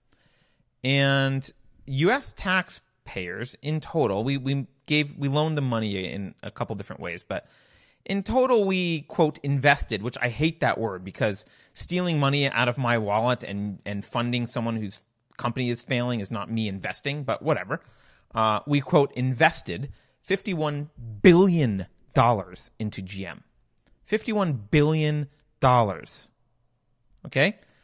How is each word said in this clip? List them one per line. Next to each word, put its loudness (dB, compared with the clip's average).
And 2
U 2
S -2
taxpayers -6
in -2
total, 0
we, 0
we -2
gave, 0
we -2
loaned 2
them 0
money -2
in -8
a -10
couple -8
different -12
ways, -8
but -6
in -2
total 4
we, 0
quote, 2
"invested," 2
which -6
I 0
hate -2
that 2
word -4
because -2
stealing -2
money 2
out 2
of -2
my 2
wallet 0
and, -6
and -6
funding -2
someone -4
whose -8
company -2
is -4
failing -2
is -8
not -6
me -2
investing, -6
but -4
whatever. -2
Uh, 2
we, 2
quote, 2
invested -2
fifty-one -4
billion 6
dollars 0
into -6
G -10
M. -14
Fifty-one -2
billion 2
dollars. 2
Okay? 0